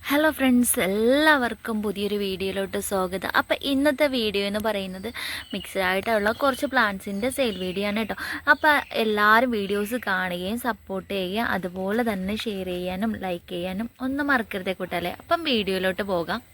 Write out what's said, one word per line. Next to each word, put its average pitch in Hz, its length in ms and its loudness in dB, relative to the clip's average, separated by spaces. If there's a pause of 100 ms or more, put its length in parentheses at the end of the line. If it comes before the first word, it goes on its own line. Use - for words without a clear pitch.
ഹലോ 302 280 4
ഫ്രണ്ട്സ്, 247 500 4
എല്ലാവർക്കും 233 960 2
പുതിയൊരു 202 400 -2
വീഡിയോയിലോട്ട് 190 640 -2
സ്വാഗതം. 185 520 -2
അപ്പോൾ - 180 0 (140)
ഇന്നത്തെ 285 440 2
വീഡിയോ 208 340 0
എന്ന് 208 180 -2
പറയുന്നത് 190 420 -4 (440)
മിക്സ്ഡ് 190 360 -4
ആയിട്ടുള്ള 202 420 2 (100)
കുറച്ച് 269 320 0
plants-ിൻ്റെ 202 640 0
സെയിൽ 233 180 0 (100)
വീഡിയോ 190 260 -2
ആണ് 220 120 0
കേട്ടോ. 208 120 -4 (380)
അപ്പോൾ 302 200 4 (300)
എല്ലാവരും 220 560 6
വീഡിയോസ് 208 400 -2 (100)
കാണുകയും 185 580 -2
സപ്പോർട്ട് 196 460 -6
ചെയ്യുകയും 196 420 -2
അതുപോലെ 190 480 -2 (100)
തന്നെ 190 300 -4
ഷെയർ 190 320 -6
ചെയ്യാനും 185 380 -4 (120)
ലൈക്ക് 175 300 -6
ചെയ്യാനും 185 340 -4 (160)
ഒന്നും 277 280 -2
മറക്കരുതേ 196 460 -2
കൂട്ടല്ലേ. 175 340 -4 (100)
അപ്പം 339 280 0
വീഡിയോയിലോട്ട് 190 640 0
പോകാം. 175 280 -2 (120)